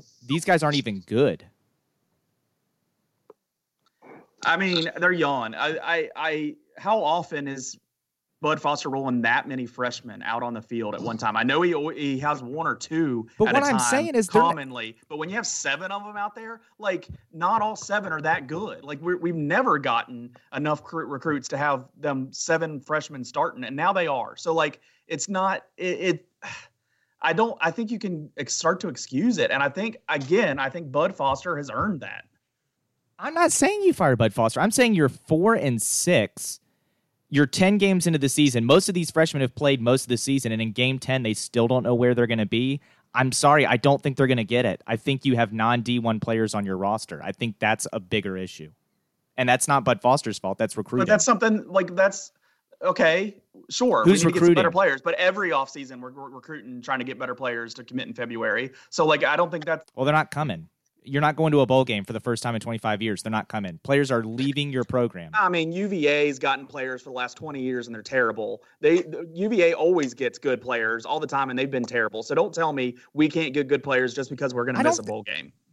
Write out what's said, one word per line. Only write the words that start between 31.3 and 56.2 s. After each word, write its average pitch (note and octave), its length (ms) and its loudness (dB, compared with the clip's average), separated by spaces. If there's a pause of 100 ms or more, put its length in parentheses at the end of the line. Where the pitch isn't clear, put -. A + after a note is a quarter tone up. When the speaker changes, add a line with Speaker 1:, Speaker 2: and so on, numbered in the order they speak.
Speaker 2:
has D3 160 -8
earned D3+ 300 -2
that. G2+ 240 -14 (880)
Speaker 1:
I'm B3 160 -8
not E4+ 200 4
saying G4+ 300 2
you F#4 120 4
fire C#3+ 220 4
Bud A2 180 2
Foster. A2+ 260 0
I'm G3+ 120 2
saying A#3 220 4
you're D3+ 140 4
four F3+ 460 2
and B2+ 260 0
six. - 800 0 (720)
You're C#3+ 160 4
ten G3 320 4
games F#3+ 280 2
into E3 120 2
the C3+ 100 2
season. B2+ 360 4
Most D3+ 240 6
of G3 60 -2
these F3 160 -2
freshmen D#3+ 300 2
have B2+ 140 -2
played C#3 260 2
most B2+ 220 4
of - 60 -12
the A#2+ 80 0
season, C3 360 -2
and A2 80 -2
in A2+ 120 -2
game B2+ 260 0
ten, C3 240 -2
they A2 100 -2
still A#2 340 4
don't B2+ 180 4
know A#2+ 100 4
where B2 200 6
they're A#2+ 120 4
gonna A2 180 2
be. B2+ 360 0 (340)
I'm B2+ 180 4
sorry, D3 340 6
I B2 100 4
don't C#3 260 4
think C3+ 140 -2
they're C3+ 100 4
gonna B2 180 2
get A#2+ 220 2
it. - 200 -2
I A#2 100 -2
think C3+ 280 -2
you C3 120 4
have A2+ 160 2
non-D A#2+ 480 0
one A2 200 0
players A2+ 340 0
on G2+ 120 -2
your F#2+ 100 -2
roster. G2 460 -4
I G2 100 -8
think A2+ 280 -6
that's A2 320 0
a A2 80 -6
bigger F#2+ 360 -4
issue. F2 340 -12 (640)
And B2+ 120 0
that's B2+ 200 2
not C#3 160 2
Bud A#2+ 160 2
Foster's B2 380 2
fault. F#2+ 200 -6
That's - 180 -2
recruiting. D3+ 300 -2
Speaker 2:
But G3 60 0
that's G#3 120 2
something, A3 420 2
like, F3+ 280 0
that's, F#3+ 380 0 (500)
okay, F3+ 540 2 (340)
sure, F3+ 340 2
Speaker 1:
Who's F3+ 200 6
Speaker 2:
we E3 40 6
need - 60 2
to E3+ 60 2
get E3+ 60 8
some F3 80 10
better E3 140 4
Speaker 1:
recruiting? E3 40 0
Speaker 2:
players, E3+ 300 2
but E3+ 120 -2
every F#3+ 360 0
offseason C3+ 500 -4
we're, B2+ 120 -14
we're C#3 180 -16